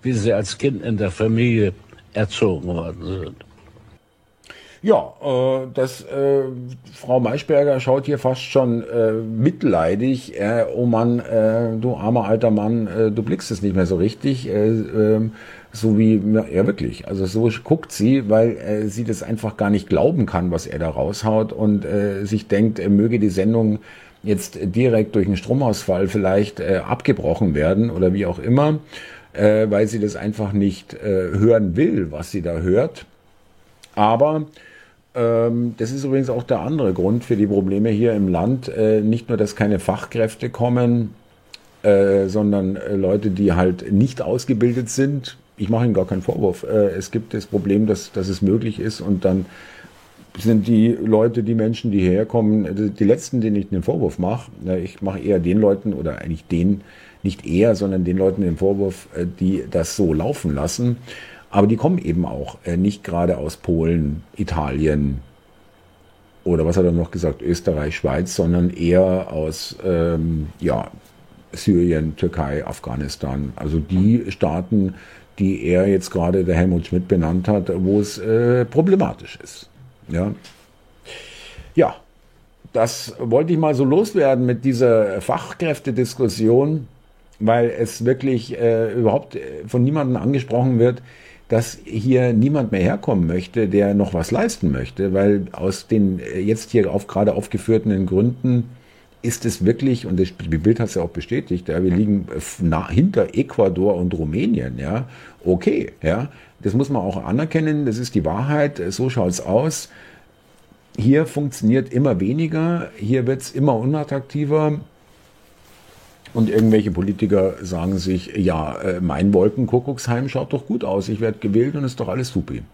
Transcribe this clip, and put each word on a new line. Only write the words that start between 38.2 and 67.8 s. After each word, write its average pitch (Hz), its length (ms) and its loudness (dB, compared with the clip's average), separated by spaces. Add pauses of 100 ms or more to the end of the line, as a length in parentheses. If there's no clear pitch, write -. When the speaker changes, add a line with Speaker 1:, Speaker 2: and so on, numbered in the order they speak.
Speaker 2:
Land. 104 400 0
Äh, 110 320 2
nicht 110 300 0
nur, 117 80 0
dass 104 180 -2
keine 104 240 0
Fachkräfte 110 720 -4
kommen, 120 640 0 (680)
äh, 98 460 6
sondern, 101 480 0
äh, - 220 -4
Leute, 98 320 2
die 95 240 2
halt 90 360 0
nicht 107 320 2
ausgebildet 120 680 0
sind. 139 480 -2 (200)
Ich 95 120 -4
mache 117 160 2
ihnen 117 80 2
gar - 140 2
keinen 95 140 -2
Vorwurf. 95 420 -2
Äh, 104 280 2
es 92 200 -8
gibt 110 220 -6
das 107 120 -6
Problem, 101 400 0
dass, 101 260 -2
dass 95 180 -4
es 92 120 -4
möglich 104 380 0
ist 107 220 -6
und 98 240 -2
dann 92 200 2 (920)
sind 107 260 2
die 113 220 4
Leute, 113 560 2
die 113 100 -2
Menschen, 113 380 -2
die 98 80 2
hierher 92 260 2
kommen, 107 400 2
äh, 98 240 -2
die 104 140 -2
Letzten, 120 380 2
denen 107 160 0
ich 98 120 -4
den 92 140 -2
Vorwurf - 340 -2
mache. 101 320 -4 (160)
Äh, 92 140 -2
ich 87 220 -10
mache 98 180 -4
eher 98 200 0
den 87 200 2
Leuten 101 340 2
oder 73 260 -6
eigentlich 80 260 -8
den, 95 360 0 (400)
nicht 92 240 -6
eher, 92 300 4
sondern 95 300 -2
den 90 120 0
Leuten 95 240 2
den 87 160 0
Vorwurf, 98 580 -2
äh, 87 100 -4 (140)
die 92 300 0
das - 260 -2
so 87 180 2
laufen 82 420 -2
lassen. 117 420 -2 (540)
Aber 101 160 4
die 110 80 2
kommen 165 240 0
eben 85 260 -2
auch, 69 380 -10
äh, 85 140 -2
nicht 101 260 0
gerade 87 340 0
aus 73 200 -6
Polen, 82 640 0 (140)
Italien 73 840 -2 (1200)
oder 80 220 2
was 87 120 0
hat 92 80 4
er 87 60 4
noch 85 200 0
gesagt, 82 300 -4
Österreich, 78 560 -2